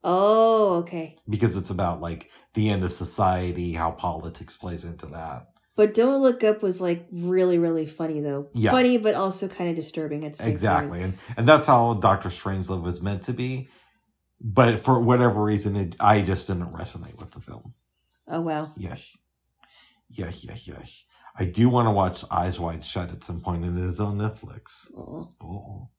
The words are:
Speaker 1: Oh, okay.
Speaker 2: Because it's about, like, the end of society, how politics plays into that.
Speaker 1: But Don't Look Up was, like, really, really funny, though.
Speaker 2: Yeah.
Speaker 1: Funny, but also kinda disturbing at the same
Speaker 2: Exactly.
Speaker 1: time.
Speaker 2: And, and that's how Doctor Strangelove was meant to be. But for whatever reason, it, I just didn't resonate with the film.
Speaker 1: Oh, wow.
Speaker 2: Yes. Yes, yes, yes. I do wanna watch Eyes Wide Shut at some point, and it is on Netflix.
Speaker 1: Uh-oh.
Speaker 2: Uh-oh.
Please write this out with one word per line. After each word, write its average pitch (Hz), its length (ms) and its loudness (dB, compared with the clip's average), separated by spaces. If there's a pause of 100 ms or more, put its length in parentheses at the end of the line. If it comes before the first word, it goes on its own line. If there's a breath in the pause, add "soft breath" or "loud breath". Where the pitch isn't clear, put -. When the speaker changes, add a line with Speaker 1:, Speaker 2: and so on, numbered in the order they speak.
Speaker 1:
Oh, 208 720 4
okay. 170 380 -6 (140)
Speaker 2:
Because 101 260 2
it's 92 140 -6
about, 87 320 -2
like, 85 300 -10 (240 soft breath)
the 107 160 2
end 95 120 0
of 87 80 -2
society, 90 800 -2
how 82 180 -2
politics 82 640 -10
plays 85 260 -10
into 85 240 -14
that. 80 420 -12 (260)
Speaker 1:
But 214 180 4
Don't 269 300 4
Look 247 200 4
Up 214 200 2
was, 185 180 -2
like, 175 300 -2
really, 180 480 2
really 165 260 0
funny, 156 340 -6
though. 143 360 -4
Speaker 2:
Yeah. 190 160 2
Speaker 1:
Funny, 247 260 4
but 214 160 2
also 190 340 -4
kinda 175 280 -4
disturbing 151 500 -8
at 147 120 -14
the 107 60 -10
same 110 80 0
Speaker 2:
Exactly. 87 500 0
Speaker 1:
time. 92 80 -4
Speaker 2:
And, - 280 -10
and 117 100 2
that's 151 200 8
how 117 260 6
Doctor 98 360 2
Strangelove 95 520 -6
was 87 180 -6
meant 95 240 -4
to 123 100 -6
be. 127 340 -6 (760 soft breath)
But 117 420 4
for 127 160 4
whatever 120 440 4
reason, 104 320 0
it, 92 240 -2
I 104 240 6
just 95 240 -2
didn't 87 260 -4
resonate - 460 -14
with - 100 -16
the - 120 -18
film. - 340 -20 (520)
Speaker 1:
Oh, 165 140 -6
wow. 156 340 -4
Speaker 2:
Yes. - 400 -12 (960 soft breath)
Yes, 87 340 -10
yes, - 240 -16
yes. - 360 -18 (360 soft breath)
I 92 60 0
do 104 240 4
wanna 120 220 4
watch 95 400 0
Eyes 90 280 -2
Wide 82 240 -8
Shut 87 280 -8
at 87 120 -16
some 85 180 -10
point, 85 220 -4
and 87 140 -4
it 90 80 -4
is 90 140 -6
on 104 180 -4
Netflix. - 800 -10
Speaker 1:
Uh-oh. 170 420 -14
Speaker 2:
Uh-oh. 98 600 -14